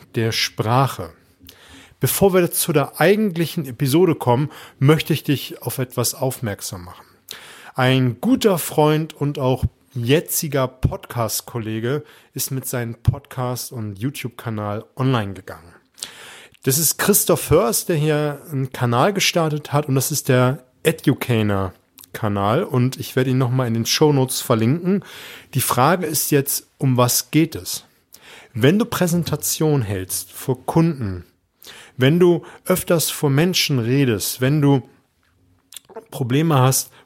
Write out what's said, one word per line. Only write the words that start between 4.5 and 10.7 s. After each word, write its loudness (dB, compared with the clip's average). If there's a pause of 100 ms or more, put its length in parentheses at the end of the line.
möchte 4
ich -2
dich -4
auf -6
etwas -4
aufmerksam -6
machen. -20 (680)
Ein 2
guter 2
Freund 0
und -4
auch 0 (300)
jetziger 0
Podcast-Kollege -4 (300)